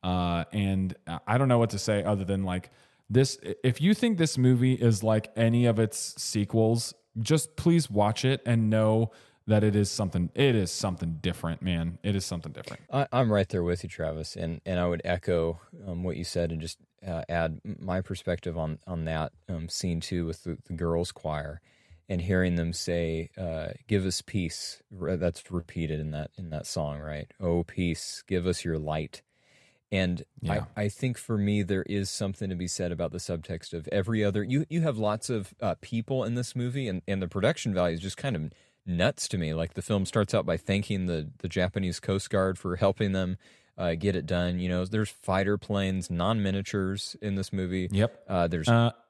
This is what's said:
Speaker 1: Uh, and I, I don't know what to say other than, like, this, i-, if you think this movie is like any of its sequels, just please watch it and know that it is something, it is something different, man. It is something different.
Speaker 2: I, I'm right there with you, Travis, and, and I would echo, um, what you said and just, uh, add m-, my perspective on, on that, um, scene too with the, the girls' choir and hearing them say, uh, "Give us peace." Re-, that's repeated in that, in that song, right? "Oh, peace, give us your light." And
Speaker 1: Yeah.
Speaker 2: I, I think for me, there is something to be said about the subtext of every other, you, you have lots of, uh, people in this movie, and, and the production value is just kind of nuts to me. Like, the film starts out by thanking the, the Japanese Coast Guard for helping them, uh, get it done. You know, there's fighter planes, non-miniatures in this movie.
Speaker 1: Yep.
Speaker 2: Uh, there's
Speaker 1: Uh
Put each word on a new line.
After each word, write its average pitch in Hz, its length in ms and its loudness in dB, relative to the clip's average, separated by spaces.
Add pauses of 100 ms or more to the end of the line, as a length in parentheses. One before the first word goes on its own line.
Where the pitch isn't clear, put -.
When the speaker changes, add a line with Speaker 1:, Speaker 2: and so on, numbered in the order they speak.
Speaker 1:
Uh, 87 500 0
and 95 420 0 (120)
I, 85 200 -8
I 113 120 4
don't 135 100 4
know 123 100 6
what 117 120 4
to 101 80 -4
say 104 260 0
other 98 200 2
than, 98 200 0
like, 90 260 -4 (380)
this, 131 360 4
i-, 92 100 -6 (100)
if 127 160 2
you 190 140 6
think 226 240 2
this 160 180 2
movie 127 380 6
is 113 280 4
like 110 320 2
any 117 300 4
of 113 140 4
its - 440 -2
sequels, 113 720 2 (260)
just 147 380 0
please 170 320 4
watch 104 360 2
it 131 200 2
and 113 240 4
know 110 420 4 (360)
that 107 160 6
it 104 140 4
is 101 140 4
something, 90 440 0
it 131 200 4
is 95 160 2
something 85 500 -4
different, 85 420 -4
man. 85 400 -2
It 98 140 0
is 92 80 -2
something 80 280 -8
different. - 380 -14
Speaker 2:
I, 139 220 2
I'm 123 180 4
right 101 180 4
there 90 140 0
with 87 200 0
you, 90 80 -10
Travis, 78 460 -6
and, 82 280 -6
and 92 140 -2
I 87 80 2
would 85 180 -2
echo, 87 560 0 (260)
um, 87 160 -6
what 90 140 -4
you 87 80 -6
said 85 260 -2
and 80 100 -4
just, 82 180 -10 (280)
uh, 82 220 -4
add 82 360 -2
m-, 104 140 -8
my 92 220 -4
perspective 87 560 -6
on, 78 300 -4
on 82 180 -6
that, 80 280 -2 (160)
um, 82 200 -6
scene 85 320 -4
too 87 240 -4
with 80 200 -8
the, 85 200 -6
the - 80 -10
girls' 85 400 -2
choir 76 480 -6 (480)
and 87 140 -2
hearing 92 340 4
them 82 160 0
say, 82 640 -2
uh, 82 320 -6 (180)
"Give 95 200 2
us 90 160 -2
peace." - 680 -6
Re-, 90 260 -4
that's 85 340 -2
repeated 82 500 -4
in 78 120 -4
that, 76 260 -8
in 90 120 -10
that 76 160 -8
song, 73 340 -4
right? 76 380 -10
"Oh, 85 260 2
peace, - 640 -4
give 90 200 0
us 90 180 0
your 80 140 -2
light." 76 420 -6 (720)
And 90 320 0 (160)
Speaker 1:
Yeah. 101 240 -2 (100)
Speaker 2:
I, 104 100 -2
I 104 40 2
think 123 300 -4
for - 180 -2
me, 101 260 2
there 95 200 0
is 98 260 -2
something 95 400 -4
to 90 80 -4
be 87 100 -4
said 87 240 -2
about 82 220 -2
the 87 60 -6
subtext 85 560 -6
of 80 180 -8
every 104 320 2
other, 101 180 2
you, 131 280 0
you 165 100 0
have 151 160 0
lots 107 340 0
of, 107 300 -4
uh, 92 220 0
people 117 420 -2
in 117 100 -2
this 120 220 -4
movie, 123 320 -2
and, 92 180 -2
and 98 160 -2
the 87 60 -4
production 107 460 2
value 87 200 2
is 82 60 -6
just 95 160 -6
kind 135 180 -4
of 78 160 -4 (340)
nuts 90 440 0
to 98 100 -4
me. 80 160 -2
Like, 82 200 -4
the 92 80 -6
film 101 220 0
starts 104 300 0
out 98 120 2
by 85 100 2
thanking 98 500 0
the, 78 320 -2
the 90 100 -8
Japanese 90 520 -2
Coast 98 280 -2
Guard 95 300 2
for 90 160 -4
helping 101 380 2
them, 92 240 0 (420)
uh, 87 160 0
get 92 220 0
it 78 100 -4
done. 87 320 0
You 90 100 -2
know, 90 160 0
there's 107 260 -2
fighter 98 480 0
planes, 95 520 -2
non-miniatures 98 1120 -2
in 98 140 -2
this 95 160 -4
movie. 92 400 -2
Speaker 1:
Yep. 107 360 2
Speaker 2:
Uh, 87 200 2
there's 82 200 0
Speaker 1:
Uh 117 220 6 (200)